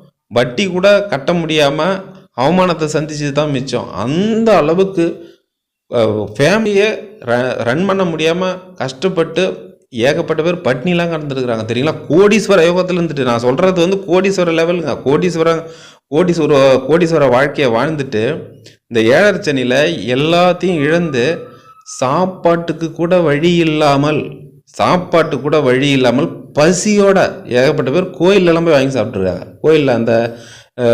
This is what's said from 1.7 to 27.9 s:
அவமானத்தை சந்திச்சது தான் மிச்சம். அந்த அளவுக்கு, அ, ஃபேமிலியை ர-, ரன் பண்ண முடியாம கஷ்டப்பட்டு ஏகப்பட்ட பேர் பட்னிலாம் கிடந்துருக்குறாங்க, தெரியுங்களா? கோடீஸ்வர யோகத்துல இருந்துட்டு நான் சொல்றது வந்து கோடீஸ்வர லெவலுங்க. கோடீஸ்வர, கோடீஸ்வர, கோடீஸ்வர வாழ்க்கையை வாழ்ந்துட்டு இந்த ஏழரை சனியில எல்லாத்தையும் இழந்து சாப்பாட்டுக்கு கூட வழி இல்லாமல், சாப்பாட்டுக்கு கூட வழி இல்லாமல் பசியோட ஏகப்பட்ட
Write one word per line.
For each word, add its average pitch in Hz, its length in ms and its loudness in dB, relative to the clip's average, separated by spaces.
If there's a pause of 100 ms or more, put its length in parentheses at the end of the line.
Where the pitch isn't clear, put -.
அவமானத்தை 160 500 0
சந்திச்சது 147 460 -4
தான் 147 200 -2
மிச்சம். 135 340 -4 (120)
அந்த 214 560 0
அளவுக்கு, 170 500 0 (880)
அ, 120 100 0 (320)
ஃபேமிலியை 202 520 0 (400)
ர-, 120 300 -2 (100)
ரன் 131 220 0
பண்ண 196 180 0
முடியாம 165 460 -2 (240)
கஷ்டப்பட்டு 165 680 -4 (580)
ஏகப்பட்ட 151 420 0
பேர் 175 220 -2
பட்னிலாம் 170 480 -2
கிடந்துருக்குறாங்க, 131 520 -4
தெரியுங்களா? 127 300 -2 (120)
கோடீஸ்வர 196 560 4
யோகத்துல 180 360 0
இருந்துட்டு 147 300 -2
நான் 117 160 0
சொல்றது 143 380 2
வந்து 190 200 2
கோடீஸ்வர 180 540 0
லெவலுங்க. 165 360 -2 (120)
கோடீஸ்வர, 160 500 2 (560)
கோடீஸ்வர, 151 500 2 (240)
கோடீஸ்வர 160 440 2
வாழ்க்கையை 135 420 2
வாழ்ந்துட்டு 117 520 -2 (640)
இந்த 117 160 -2 (120)
ஏழரை 190 280 2
சனியில 131 380 -2 (360)
எல்லாத்தையும் 175 680 0
இழந்து 151 420 0 (640)
சாப்பாட்டுக்கு 170 1040 -2
கூட 170 280 0
வழி 156 300 2 (140)
இல்லாமல், 151 560 0 (560)
சாப்பாட்டுக்கு 156 720 0
கூட 156 140 2
வழி 131 300 2
இல்லாமல் 131 380 2 (240)
பசியோட 196 640 2 (400)
ஏகப்பட்ட 139 340 2